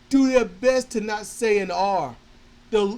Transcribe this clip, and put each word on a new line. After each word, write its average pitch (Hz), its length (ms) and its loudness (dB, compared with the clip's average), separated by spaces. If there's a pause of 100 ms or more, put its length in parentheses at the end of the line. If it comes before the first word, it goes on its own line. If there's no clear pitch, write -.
do 269 220 4
their 254 140 4
best 247 460 0
to 226 100 -6
not 214 260 -6
say 214 320 0
an 185 120 -2
R. 175 460 -2 (540)
They'll, 208 280 0